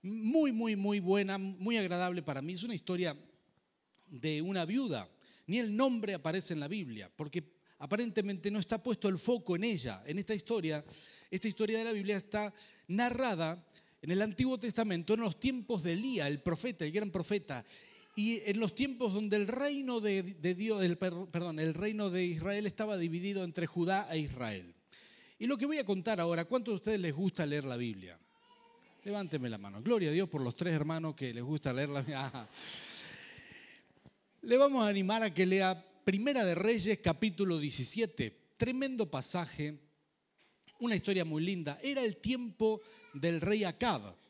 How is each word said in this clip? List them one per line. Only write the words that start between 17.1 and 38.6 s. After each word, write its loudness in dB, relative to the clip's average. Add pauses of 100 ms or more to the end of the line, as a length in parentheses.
profeta. -2 (540)
Y 2
en 2
los 2
tiempos 0
donde 2
el 4
reino -2
de, 2
de -2
Dios, 0
el 4
per-, -4
perdón, -4
el 2
reino -2
de 0
Israel -2
estaba -2
dividido -2
entre -2
Judá 2
e 0
Israel. -4 (640)
Y -2
lo 0
que 0
voy 0
a -2
contar 0
ahora, 2
¿cuántos 0
de 0
ustedes 0
les 0
gusta 0
leer -2
la -4
Biblia? -6 (840)
Levánteme -4
la -6
mano. -12
Gloria 4
a 2
Dios 2
por -2
los -2
tres 0
hermanos -2
que -6
les -6
gusta -2
leer 0
la -2
Biblia. -6
<laughs> -14
Le 6
vamos 6
a 4
animar 2
a 0
que 4
lea 4 (200)
Primera 4
de 4
Reyes, 2
capítulo 2
diecisiete. 0
Tremendo -2